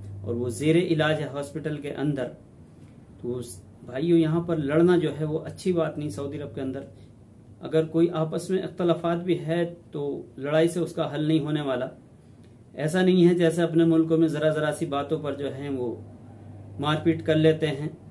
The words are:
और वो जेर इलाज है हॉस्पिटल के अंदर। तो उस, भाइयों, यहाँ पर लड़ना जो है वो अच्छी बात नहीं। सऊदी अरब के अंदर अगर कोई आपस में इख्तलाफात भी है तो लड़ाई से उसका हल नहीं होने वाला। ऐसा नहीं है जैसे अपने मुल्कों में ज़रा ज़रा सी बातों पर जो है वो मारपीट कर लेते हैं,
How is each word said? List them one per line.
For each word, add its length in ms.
और 100
वो 180
जेर 260
इलाज 420
है 120
हॉस्पिटल 460
के 140
अंदर। 340
तो 80
उस, 280
भाइयों, 360
यहाँ 280
पर 120
लड़ना 380
जो 140
है 140
वो 140
अच्छी 340
बात 240
नहीं। 140
सऊदी 260
अरब 180
के 60
अंदर 240
अगर 260
कोई 280
आपस 360
में 120
इख्तलाफात 560
भी 180
है 260
तो 100
लड़ाई 280
से 120
उसका 260
हल 220
नहीं 140
होने 220
वाला। 260
ऐसा 240
नहीं 240
है 100
जैसे 260
अपने 260
मुल्कों 300
में 120
ज़रा 220
ज़रा 220
सी 140
बातों 320
पर 160
जो 160
है 200
वो 180
मारपीट 400
कर 160
लेते 300
हैं, 220